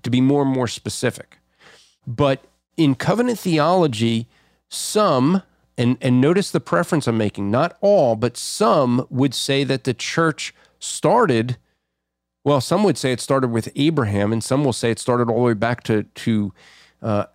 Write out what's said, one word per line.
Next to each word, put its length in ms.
to 80
be 100
more 220
and 80
more 160
specific. 720
But 380
in 200
covenant 420
theology, 880
some, 720
and, 220
and 200
notice 300
the 100
preference 460
I'm 100
making, 340
not 300
all, 360
but 200
some 720
would 260
say 280
that 220
the 100
church 580
started, 760
well, 160
some 220
would 160
say 140
it 80
started 300
with 260
Abraham, 560
and 100
some 220
will 80
say 180
it 80
started 300
all 80
the 60
way 120
back 300
to, 180
to, 500
uh, 340